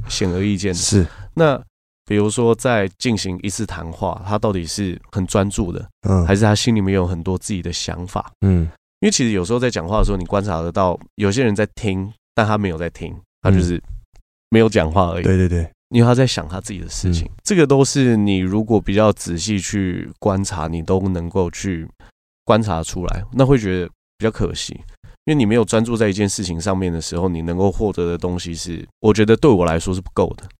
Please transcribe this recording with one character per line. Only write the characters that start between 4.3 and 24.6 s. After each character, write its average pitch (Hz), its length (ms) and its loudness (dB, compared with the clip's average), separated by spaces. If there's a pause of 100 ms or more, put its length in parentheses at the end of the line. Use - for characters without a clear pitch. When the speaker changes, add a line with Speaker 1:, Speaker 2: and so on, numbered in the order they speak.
Speaker 1:
到 107 160 0
底 87 140 -4
是 90 340 -6 (120)
很 92 160 -2
专 101 200 0
注 98 240 -4
的， 90 160 -8 (220)
Speaker 2:
嗯。 92 160 4
Speaker 1:
还 98 100 4
是 101 60 2
他 107 140 4
心 113 200 2
里 104 60 2
面 95 140 0
有 92 100 2
很 90 160 -6
多 92 160 -4
自 - 160 -8
己 90 80 -4
的 87 100 -8
想 87 360 -8
法？ - 240 -8 (100)
Speaker 2:
嗯。 92 200 4 (400)
Speaker 1:
因 202 60 4
为 214 40 2
其 151 120 0
实 117 60 2
有 92 160 0
时 104 80 -2
候 120 60 2
在 123 100 0
讲 82 180 -4
话 107 120 2
的 98 40 6
时 98 60 4
候， 98 80 0
你 90 80 -4
观 101 180 0
察 87 160 -2
得 85 120 -4
到， 92 280 0 (180)
有 101 140 0
些 127 120 0
人 104 120 2
在 104 200 0
听， 95 360 -4 (220)
但 110 140 2
他 107 100 2
没 101 120 0
有 80 100 -6
在 85 100 -4
听， 82 260 -12 (280)
他 95 80 4
就 92 100 6
是 85 180 0 (720)
没 110 80 4
有 113 100 6
讲 85 240 2
话 90 200 2
而 87 100 -6
已。 - 20 -4
Speaker 2:
嗯。 - 20 2
对， 95 120 4
对， 92 100 4
对。 85 240 -2 (180)
Speaker 1:
因 120 120 4
为 117 60 6
他 123 60 6
在 127 120 4
想 80 220 -4
他 92 140 -10
自 - 120 -10
己 90 60 -10
的 85 100 -10
事 90 240 -2
情。 82 140 0
Speaker 2:
嗯。 - 40 -12 (120)
Speaker 1:
这 208 120 0
个 160 100 6
都 135 200 6
是 123 320 2
你 101 220 2
如 95 240 0
果 107 180 2
比 98 140 -2
较 107 180 6
仔 85 240 -6
细 101 220 -2
去 92 580 -4
观 98 260 0
察， 82 240 -6
你 82 140 -6
都 95 180 0 (100)
能 85 200 -4
够 90 220 -2
去 87 360 -6 (560)
观 113 180 4
察 87 200 -2
出 87 240 -8
来， 87 260 -4
那 127 140 4
会 139 120 6
觉 92 220 -2
得 85 80 -4 (300)
比 110 60 -10
较 110 80 0
可 - 200 -2
惜。 - 220 -8 (520)